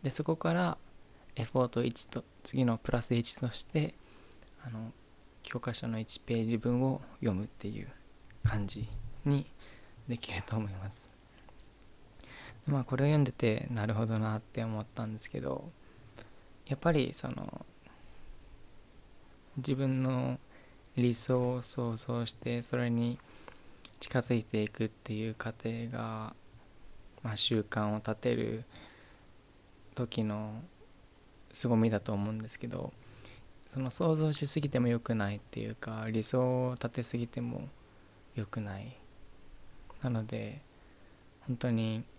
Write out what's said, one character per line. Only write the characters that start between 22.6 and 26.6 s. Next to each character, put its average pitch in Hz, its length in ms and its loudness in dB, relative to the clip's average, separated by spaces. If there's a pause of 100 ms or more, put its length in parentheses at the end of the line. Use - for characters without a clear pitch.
そ 120 160 -2
れ 120 120 4
に 120 300 4 (800)
近 - 200 2
づ 123 160 4
い 113 80 4
て 107 180 0
い 107 80 2
く - 160 0
っ 107 40 0
て - 240 -8
い 107 160 -2
う 110 60 -4
過 - 160 -4
程 117 400 -4
が、 110 440 -4 (880)